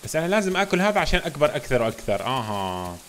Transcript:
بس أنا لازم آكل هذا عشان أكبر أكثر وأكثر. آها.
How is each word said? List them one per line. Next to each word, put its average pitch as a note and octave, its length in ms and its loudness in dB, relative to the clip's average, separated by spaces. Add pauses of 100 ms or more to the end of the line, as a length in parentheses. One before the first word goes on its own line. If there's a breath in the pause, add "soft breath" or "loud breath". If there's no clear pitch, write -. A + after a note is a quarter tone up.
بس A#2 120 -6
أنا D#3+ 100 0
لازم F#3+ 300 2
آكل G3 240 2
هذا G3+ 200 2
عشان F3 240 2
أكبر C#3+ 320 2
أكثر C3 260 0
وأكثر. A2 400 -2
آها. G2 720 -2 (120)